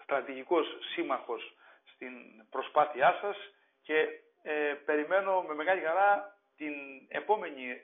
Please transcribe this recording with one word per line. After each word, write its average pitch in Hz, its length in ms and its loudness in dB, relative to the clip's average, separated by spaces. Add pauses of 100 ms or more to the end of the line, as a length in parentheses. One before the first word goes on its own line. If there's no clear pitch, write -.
στρατηγικός 139 640 0 (280)
σύμμαχος 135 600 -4 (400)
στην 127 180 -12 (380)
προσπάθειά 147 720 2
σας 202 160 -4 (460)
και, 156 240 2 (360)
ε, 147 320 -2 (100)
περιμένω 180 580 2
με 156 120 -6
μεγάλη 165 260 2
χαρά 196 580 2 (180)
την 151 180 -8 (340)
επόμενη, 151 580 -2 (180)